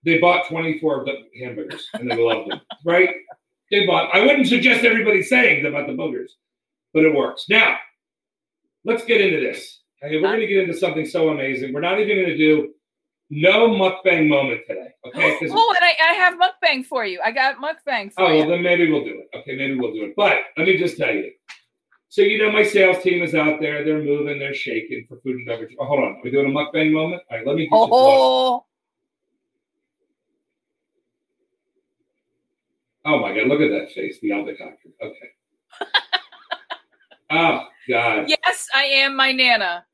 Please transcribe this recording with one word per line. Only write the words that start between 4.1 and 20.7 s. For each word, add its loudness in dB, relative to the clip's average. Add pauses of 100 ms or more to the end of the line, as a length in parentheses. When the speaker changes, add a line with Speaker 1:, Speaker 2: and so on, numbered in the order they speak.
Speaker 1:
I 4
wouldn't 4
suggest 2
everybody 2
saying 2
about -4
the -8
boogers, -8 (640)
but 4
it 4
works. -4
Now, 2 (1040)
let's -2
get 2
into 2
this. -8 (240)
Okay, -2
we're 2
Speaker 2:
Huh? 0
Speaker 1:
gonna 0
get 2
into -2
something -2
so 0
amazing. -4
We're -6
not -2
even 0
gonna 0
do 2 (540)
no 4
mukbang 2
moment 0
today, -10 (180)
okay? 0
Speaker 2:
<gasps> -10
Speaker 1:
'Cause -6
Speaker 2:
Oh, 4
and 2
I, 4
I 2
have 2
mukbang 0
for -4
you. -8
I 0
got 0
mukbang -8
for -6
Speaker 1:
Oh, 4
Speaker 2:
you. 4
Speaker 1:
well, 2
then 0
maybe 2
we'll 0
do -10 (140)
it. -16
Okay, -12
maybe -6
we'll -4
do -8
it. -14
But 2 (180)
let 0
me 4